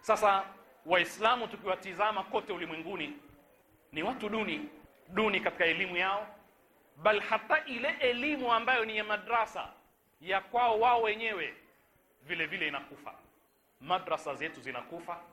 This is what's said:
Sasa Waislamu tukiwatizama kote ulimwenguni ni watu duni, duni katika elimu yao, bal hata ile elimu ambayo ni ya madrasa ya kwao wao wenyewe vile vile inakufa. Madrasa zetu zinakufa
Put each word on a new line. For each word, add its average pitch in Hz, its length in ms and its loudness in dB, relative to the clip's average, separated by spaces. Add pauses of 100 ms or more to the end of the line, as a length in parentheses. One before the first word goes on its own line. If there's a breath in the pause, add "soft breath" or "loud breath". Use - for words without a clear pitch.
Sasa 208 440 4 (420)
Waislamu 196 600 2
tukiwatizama 190 760 -2
kote 208 280 -4
ulimwenguni 165 600 -6 (800)
ni 151 100 -4
watu 220 260 -4
duni, 196 400 -4 (400)
duni 202 320 2
katika 175 240 0
elimu 175 320 0
yao, 196 300 0 (720)
bal 202 240 2
hata 240 440 2
ile 254 240 -4 (120)
elimu 254 520 2
ambayo 233 320 4
ni 220 120 -4
ya 214 80 0
madrasa 214 640 -2 (520)
ya 190 200 0
kwao 233 400 2
wao 233 220 6
wenyewe 214 520 -2 (680)
vile 160 240 -4
vile 151 220 -2
inakufa. - 460 -8 (680)
Madrasa 156 540 -2
zetu 147 260 -8
zinakufa 135 600 -10 (120)